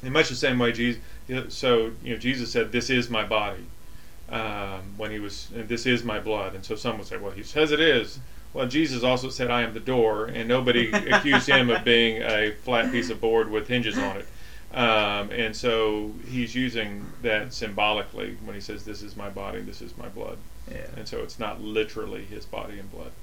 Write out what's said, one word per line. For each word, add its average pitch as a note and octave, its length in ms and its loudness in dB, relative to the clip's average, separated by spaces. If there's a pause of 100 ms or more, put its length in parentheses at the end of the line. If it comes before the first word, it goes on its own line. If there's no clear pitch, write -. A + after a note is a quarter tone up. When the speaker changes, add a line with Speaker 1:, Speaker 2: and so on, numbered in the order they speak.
Speaker 1:
in B2+ 80 -4
much D3+ 160 6
the C3 80 -4
same B2+ 240 2
way A#2+ 140 6
Jesus, A#2+ 280 0 (260)
you B2+ 80 -4
know, B2+ 140 -4
so, A2+ 420 4 (120)
you B2 100 -4
know, A2 40 -4
Jesus A#2+ 340 -2
said, A2 200 2
"This A#2+ 180 0
is B2 200 2
my G#2+ 160 0
body," G2+ 400 0 (640)
um, G2+ 680 -6
when G#2+ 160 -6
he G#2+ 80 -6
was, G2+ 340 -8
and, A2 140 -8
"This A2+ 180 -2
is A#2+ 200 4
my G#2+ 160 -2
blood." G2 340 -2
And F#2+ 80 -8
so A2 120 -6
some A2 220 -2
would G2+ 100 -8
say, G2+ 100 -8
"Well, G2+ 160 -6
he G2 100 -10
says D3+ 300 2
it D3+ 80 4
is." C3+ 380 4 (340)
Well, C3+ 120 -2
Jesus C3 380 0
also B2+ 260 2
said, B2 220 -2
"I A#2+ 120 2
am A2+ 100 -2
the A2 80 -6
door," A2 440 4
and A#2 220 -4
nobody A#2+ 440 4
Speaker 2:
<laughs> G3 200 2
Speaker 1:
accused C#3+ 380 6
him C3 200 8
of A2 140 4
being A#2 400 6
a G#2+ 280 2 (120)
flat A#2+ 300 2
piece B2 160 2
of G#2+ 100 -4
board A2+ 320 4
with G#2+ 160 0
hinges A#2 300 0
on G2 200 -2
it. G2+ 100 -8 (460)
Um, G#2 580 4
and A2 220 0
so G#2+ 600 2 (160)
he's A#2+ 260 -2
using A2 500 -2 (180)
that A2 300 2
symbolically G2+ 920 0
when G#2 100 -8
he G2+ 60 -8
says, G2+ 240 -8
"This G#2 160 -10
is G2+ 160 -12
my G2+ 120 -8
body, G2 300 -6
this G2+ 220 -10
is - 160 -12
my - 100 -10
blood." - 300 -8 (340)
Speaker 2:
Yeah. A2 60 -8 (180)
Speaker 1:
And A2 120 -10
so A2+ 160 -6
it's - 160 -10
not G#2 220 -4
literally G#2+ 600 -4
his G2+ 220 -10
body G#2 340 -8
and G2 100 -10
blood. - 220 -12 (100)